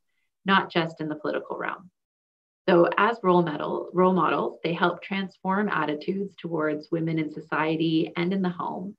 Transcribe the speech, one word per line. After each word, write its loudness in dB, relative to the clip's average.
not 4
just -2
in -6
the -4
political -6
realm. -8
So 6
as 2
role 6
model, -4
role 4
models, 0
they 0
help 0
transform -4
attitudes -4
towards -4
women -2
in -4
society -2
and 0
in -2
the 0
home, -8